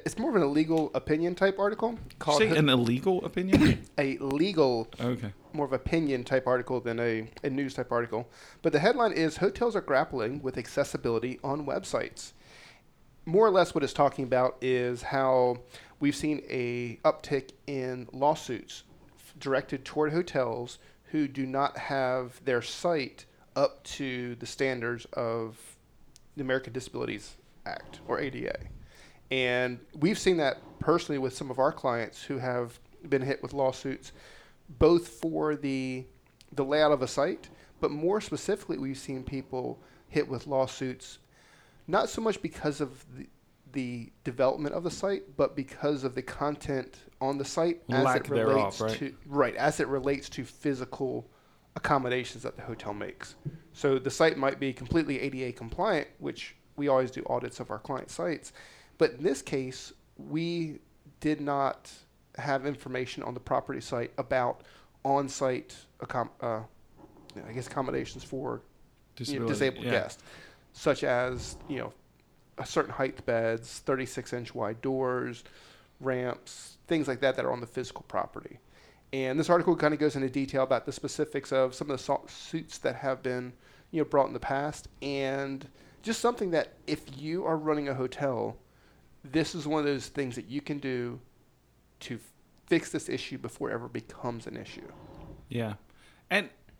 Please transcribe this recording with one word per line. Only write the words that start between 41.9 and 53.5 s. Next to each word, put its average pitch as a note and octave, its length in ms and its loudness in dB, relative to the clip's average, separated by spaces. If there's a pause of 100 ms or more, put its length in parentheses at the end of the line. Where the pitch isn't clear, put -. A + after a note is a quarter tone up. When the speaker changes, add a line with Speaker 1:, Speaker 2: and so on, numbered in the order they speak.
Speaker 1:
so - 140 -4
much A3 200 0
because D3+ 380 -4
of C3 240 -6 (120)
the, C#3 100 -14 (460)
the B2 380 -6 (140)
development C3+ 500 2
of E3+ 100 -2
the E3+ 60 -2
site, - 460 -4
but C#3 200 2
because C#3+ 480 -2
of B2+ 100 -2
the C3 80 -4
content C#3+ 760 -4 (240)
on C#3 180 0
the C#3 60 -2
site E3+ 460 0
as C3+ 140 4
Speaker 2:
Lack B2+ 200 4
Speaker 1:
it - 60 -10
relates A2 480 4
Speaker 2:
thereof, - 20 -10
right? A2 180 0
Speaker 1:
to, C3+ 160 -4 (120)
right, C#3 300 4
as D3+ 240 2
it B2+ 80 2
relates C3+ 420 -2
to C3 140 -8
physical B2+ 840 -4 (500)
accommodations B2+ 680 0
that - 120 -6
the - 60 -14
hotel G#2+ 320 -8
makes. G2 400 -10 (400)